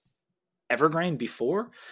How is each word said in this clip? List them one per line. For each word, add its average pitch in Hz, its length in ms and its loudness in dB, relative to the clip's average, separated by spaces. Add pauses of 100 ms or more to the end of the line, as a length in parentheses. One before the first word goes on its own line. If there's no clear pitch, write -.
(680)
Evergreen 160 460 2
before, 147 560 -2 (200)